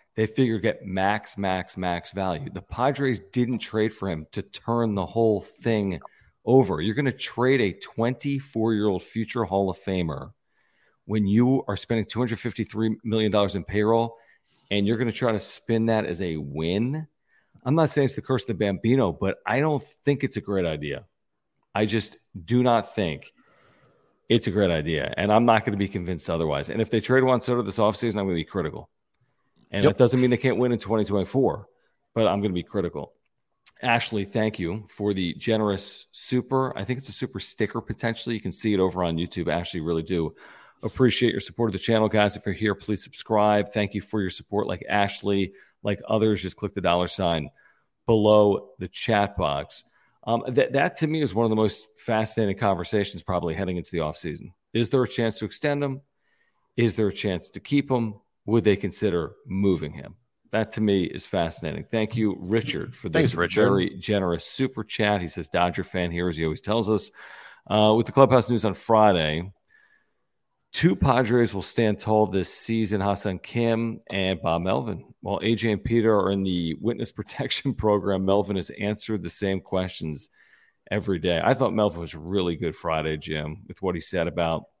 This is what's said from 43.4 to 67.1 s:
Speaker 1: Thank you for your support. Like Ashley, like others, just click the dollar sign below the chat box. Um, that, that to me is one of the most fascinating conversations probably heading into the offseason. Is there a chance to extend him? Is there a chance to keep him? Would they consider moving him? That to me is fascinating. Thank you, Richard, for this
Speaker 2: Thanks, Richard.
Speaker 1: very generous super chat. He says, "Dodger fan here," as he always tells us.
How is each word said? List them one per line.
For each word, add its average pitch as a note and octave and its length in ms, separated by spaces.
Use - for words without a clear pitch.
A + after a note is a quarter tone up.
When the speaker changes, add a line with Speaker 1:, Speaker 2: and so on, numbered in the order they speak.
Speaker 1:
Thank G#2 220
you G2 80
for - 180
your F#2 100
support. - 380
Like - 200
Ashley, G2+ 640
like G2+ 260
others, G#2+ 340
just F#2 140
click - 180
the G2 80
dollar F2 260
sign E2 420
below G#2+ 640
the F#2 80
chat G2+ 500
box. D2+ 460
Um, A#2 240
that, B2+ 240
that D#3 240
to D#3+ 100
me D#3 140
is A#2+ 120
one A#2 120
of A2+ 40
the G#2+ 80
most G#2+ 300
fascinating G#2+ 600
conversations F#2+ 680
probably E2+ 300
heading F2+ 240
into E2 140
the F2 80
offseason. D#2 540
Is A2+ 160
there C3 140
a A2+ 40
chance A2+ 320
to A2 60
extend C#3+ 380
him? C3+ 180
Is A#2 180
there G#2+ 120
a F#2+ 60
chance F#2 360
to - 100
keep C#3+ 300
him? A#2 260
Would G#2+ 200
they G#2 100
consider F2 580
moving F#2 480
him? - 220
That G#2+ 220
to A2 80
me G2 240
is - 200
fascinating. E2 600
Thank A2 300
you, G#2+ 240
Richard, A#2 540
for - 160
this D3 220
Speaker 2:
Thanks, - 40
Richard. F2 280
Speaker 1:
very G2 340
generous F#2 480
super B2+ 380
chat. G#2 380
He F2 60
says, E2 200
"Dodger F2+ 360
fan F2 280
here," F2 180
as D#2+ 60
he D#2+ 80
always D#2 180
tells G#2+ 280
us. G#2+ 200